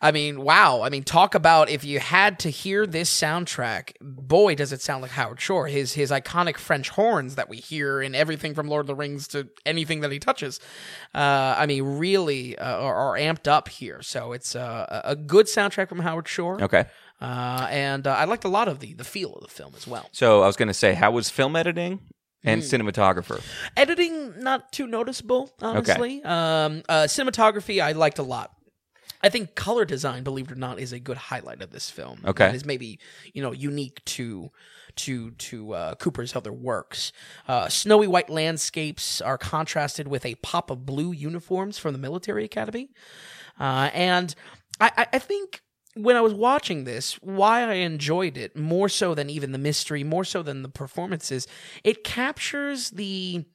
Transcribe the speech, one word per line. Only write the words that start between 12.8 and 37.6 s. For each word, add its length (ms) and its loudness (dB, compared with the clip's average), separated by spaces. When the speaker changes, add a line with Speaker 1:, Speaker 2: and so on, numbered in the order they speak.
Speaker 1:
are 240 0
amped 300 -2
up 200 4
here. 320 -14
So 320 -8
it's, 240 -8
uh, 480 -8
a, 60 -4
a 60 -2
good 280 6
soundtrack 460 0
from 80 -10
Howard 280 -4
Shore. 360 -4
Speaker 2:
Okay. 240 4
Speaker 1:
Uh, 500 -4
and, 360 -2
uh, 80 2
I 100 2
liked 200 -2
a 40 0
lot 200 2
of 120 -6
the, 140 -16
the 100 -16
feel 300 -10
of 80 -18
the 80 -20
film 260 -20
as 100 -18
well. 260 -10
Speaker 2:
So 300 10
I 40 10
was 100 6
gonna 180 2
say, 200 6
how 160 6
was 200 0
film 260 0
editing 440 -2
and 180 2
Speaker 1:
Mm. 320 0
Speaker 2:
cinematographer? 480 2
Speaker 1:
Editing, 640 2
not 320 -2
too 140 -6
noticeable, 760 -2
Speaker 2:
Okay. 40 -4
Speaker 1:
honestly. 460 0
Um, 640 0
uh, 160 4
cinematography, 800 2
I 100 0
liked 260 2
a 40 -4
lot. 280 -6
I 80 6
think 240 -4
color 320 0
design, 380 -6
believe 260 -6
it 20 -14
or 40 -12
not, 220 -8
is 140 -10
a 80 -12
good 160 -8
highlight 460 -10
of 80 -16
this 180 -12
film. 380 -14
Speaker 2:
Okay. 200 6
Speaker 1:
That 80 4
is 120 -8
maybe, 320 -6
you 80 -8
know, 120 -4
unique 540 -8
to, 440 -8
to, 340 -8
to, 420 -12
uh, 220 -4
Cooper's 420 -6
other 160 -8
works. 600 -8
Uh, 220 0